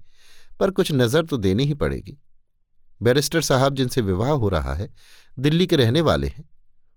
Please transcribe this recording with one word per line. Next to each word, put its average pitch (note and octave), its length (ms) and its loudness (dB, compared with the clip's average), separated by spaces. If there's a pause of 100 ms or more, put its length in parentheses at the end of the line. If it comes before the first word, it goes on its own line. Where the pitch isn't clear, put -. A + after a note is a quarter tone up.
(600)
पर F#3+ 100 2
कुछ F#3 220 -2
नज़र C3 320 2
तो D3 120 -4
देनी G2+ 280 0
ही D3 100 -2
पड़ेगी। - 440 -6 (840)
बैरिस्टर C#3+ 380 2
साहब C#3 340 2
जिनसे C3+ 260 -2
विवाह G2 300 0
हो A#2+ 180 0
रहा C#2 260 -2
है, F2+ 200 -8 (440)
दिल्ली D#3 280 2
के F3 100 2
रहने B2+ 240 2
वाले D#2+ 260 0
हैं, - 220 -12 (480)